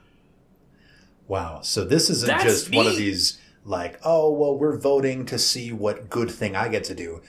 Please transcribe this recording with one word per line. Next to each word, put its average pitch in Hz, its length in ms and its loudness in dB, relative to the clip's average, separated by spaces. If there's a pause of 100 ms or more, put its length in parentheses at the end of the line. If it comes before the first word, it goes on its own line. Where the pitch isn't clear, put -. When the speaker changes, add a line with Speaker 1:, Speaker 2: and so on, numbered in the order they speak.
(1300)
Speaker 1:
Wow. 87 340 -6
So - 240 -2
this 147 240 2
isn't 120 180 0
Speaker 2:
That's 339 160 2
Speaker 1:
just 95 320 2
one - 100 6
of - 80 4
Speaker 2:
neat. 107 60 0
Speaker 1:
these, 98 400 -2 (240)
like, 87 400 -6
"Oh, 156 280 4
well, 143 260 2
we're 147 200 0
voting 135 500 2
to 123 120 -4
see 117 320 -2
what 104 380 -4
good 117 200 0
thing 101 260 -4
I 107 120 0
get 107 180 -2
to 98 100 -8
do." 82 340 -10